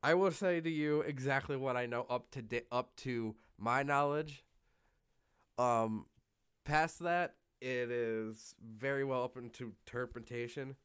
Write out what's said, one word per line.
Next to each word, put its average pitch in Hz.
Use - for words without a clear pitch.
I 147
will 185
say 175
to 165
you 151
exactly 135
what 131
I 123
know 120
up 123
to 135
di-, 117
up 123
to 117
my 120
knowledge. 143
Um, 113
past 156
that, 170
it 123
is 113
very 131
well 131
open 123
to 113
interpretation. 120